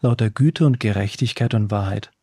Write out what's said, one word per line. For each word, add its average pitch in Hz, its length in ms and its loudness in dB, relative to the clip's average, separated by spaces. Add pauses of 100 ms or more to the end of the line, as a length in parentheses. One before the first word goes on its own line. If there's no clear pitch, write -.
lauter 120 280 2
Güte 151 360 2
und 127 140 4
Gerechtigkeit 107 720 -2
und 107 180 0
Wahrheit. 101 400 -4 (120)